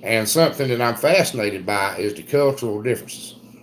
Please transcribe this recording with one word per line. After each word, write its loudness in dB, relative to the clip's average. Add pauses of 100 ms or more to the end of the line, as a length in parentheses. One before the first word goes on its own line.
And 0
something 2
that 0
I'm 2
fascinated 0
by -2
is -2
the -12
cultural 0
differences. -6 (260)